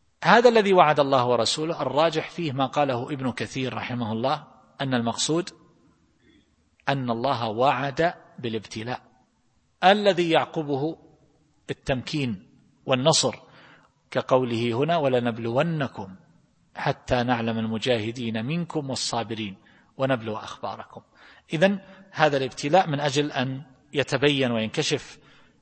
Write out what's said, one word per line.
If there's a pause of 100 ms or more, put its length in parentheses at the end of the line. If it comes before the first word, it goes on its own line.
(240)
هذا
الذي
وعد
الله
ورسوله
الراجح
فيه
ما
قاله
ابن
كثير
رحمه
الله، (380)
أن
المقصود (1400)
أن
الله
وعد (260)
بالابتلاء (840)
الذي
يعقبه (720)
التمكين (360)
والنصر، (760)
كقوله
هنا:
ولنبلونكم (640)
حتى
نعلم
المجاهدين
منكم
والصابرين (420)
ونبلو
أخباركم. (520)
إذن (320)
هذا
الابتلاء
من
أجل
أن (300)
يتبين
وينكشف (420)